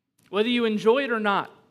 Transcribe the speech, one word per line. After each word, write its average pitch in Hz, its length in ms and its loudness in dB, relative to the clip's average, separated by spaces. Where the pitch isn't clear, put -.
whether 208 180 -2
you 240 160 0
enjoy 226 400 2
it 254 80 -6
or 226 80 -2
not 202 320 -2